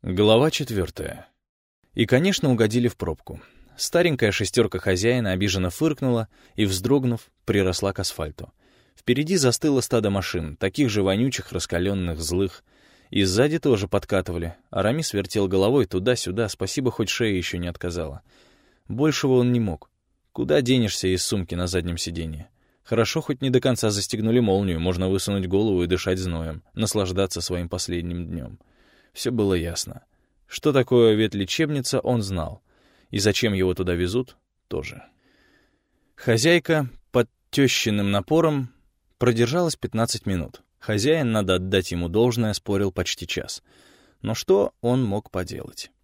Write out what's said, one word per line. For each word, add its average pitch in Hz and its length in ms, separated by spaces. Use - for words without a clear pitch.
Глава 107 400
четвёртая. - 760
И, 110 140
конечно, 156 440
угодили 117 380
в - 80
пробку. - 460
Старенькая 147 560
шестёрка 104 460
хозяина 104 540
обиженно 92 360
фыркнула 131 600
и, 110 80
вздрогнув, 120 680
приросла 98 480
к - 60
асфальту. 80 520
Впереди 151 400
застыло 135 460
стадо 110 260
машин, 90 480
таких 120 320
же 104 140
вонючих, 104 500
раскалённых, 90 680
злых. 90 440
И 101 140
сзади 127 340
тоже 104 280
подкатывали. 87 680
Арамис 117 420
вертел 101 340
головой 101 380
туда-сюда, 101 640
спасибо, 120 420
хоть 107 200
шея 110 240
ещё 90 240
не 87 100
отказала. 85 540
Большего 139 460
он 123 180
не 120 80
мог. 95 300
Куда 147 300
денешься 120 460
из 92 140
сумки 92 320
на 87 120
заднем 87 320
сиденье? 82 500
Хорошо, 113 380
хоть 139 220
не 131 80
до 127 100
конца 117 300
застегнули 110 500
молнию, 95 400
можно 90 300
высунуть 98 380
голову 98 340
и 87 40
дышать 92 320
зноем, 82 440
наслаждаться 95 680
своим 87 260
последним 87 580
днём. 71 320
Всё 120 140
было 104 220
ясно. 82 500
Что - 260
такое 123 420
ветлечебница, 123 840
он 117 240
знал. 95 400
И 104 80
зачем 104 340
его 92 220
туда 90 200
везут, 92 420
тоже. - 340
Хозяйка 147 720
под 123 180
тёщиным 104 600
напором 147 600
продержалась 123 560
пятнадцать - 500
минут. 90 380
Хозяин, 120 540
надо 95 240
отдать 95 340
ему 87 180
должное, 110 440
спорил 98 400
почти - 340
час. - 380
Но 107 120
что - 380
он 123 220
мог 104 280
поделать? - 580